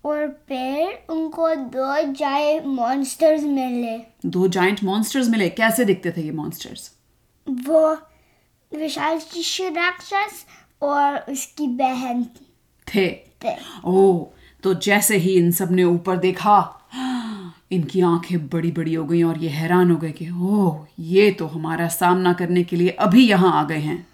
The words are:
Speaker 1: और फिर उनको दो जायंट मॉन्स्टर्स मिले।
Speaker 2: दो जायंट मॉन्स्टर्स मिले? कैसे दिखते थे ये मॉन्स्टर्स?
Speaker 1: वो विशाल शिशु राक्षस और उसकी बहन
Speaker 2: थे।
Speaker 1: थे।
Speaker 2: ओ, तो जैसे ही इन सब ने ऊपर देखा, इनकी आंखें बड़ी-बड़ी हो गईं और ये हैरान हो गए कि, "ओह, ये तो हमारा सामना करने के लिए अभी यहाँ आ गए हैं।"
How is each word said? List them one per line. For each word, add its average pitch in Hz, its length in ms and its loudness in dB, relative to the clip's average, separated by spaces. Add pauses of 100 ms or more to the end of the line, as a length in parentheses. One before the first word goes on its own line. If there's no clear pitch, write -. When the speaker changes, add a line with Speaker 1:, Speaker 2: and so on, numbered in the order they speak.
Speaker 1:
और 294 440 -4
फिर 277 600 -4
उनको 320 460 -2
दो 269 580 -4
जायंट 294 540 -2
मॉन्स्टर्स 277 760 0
मिले। 240 880 -4
Speaker 2:
दो 180 200 2
जायंट 190 360 0
मॉन्स्टर्स 220 440 0
मिले? 214 200 2
कैसे 220 360 0
दिखते 180 260 0
थे 170 100 -8
ये 151 100 -6
मॉन्स्टर्स? - 640 -10 (580)
Speaker 1:
वो 311 440 2 (840)
विशाल 311 420 -4
शिशु 339 460 -8
राक्षस 359 840 -6 (360)
और 285 340 0
उसकी - 500 -8
बहन 247 600 -2 (680)
Speaker 2:
थे। 190 140 2 (360)
Speaker 1:
थे। 226 120 -4 (280)
Speaker 2:
ओ, 185 420 4 (360)
तो 190 120 2
जैसे 208 420 2
ही 180 140 2
इन 175 220 4
सब 175 200 -2
ने 180 120 4
ऊपर 175 320 2
देखा, 185 640 2 (920)
इनकी 180 280 0
आंखें 170 480 0
बड़ी-बड़ी 165 460 -2
हो 160 100 -4
गईं 170 200 2
और 165 140 0
ये 160 100 -4
हैरान 170 420 2
हो 170 60 4
गए 156 140 -4
कि, 160 200 -10
"ओह, 175 560 0 (120)
ये 185 320 4
तो 165 160 -6
हमारा 160 420 -4
सामना 180 440 2
करने 175 300 2
के 175 140 -2
लिए 175 120 2
अभी 220 400 6
यहाँ 180 320 4
आ 151 40 0
गए 156 120 -4
हैं।" 156 380 -6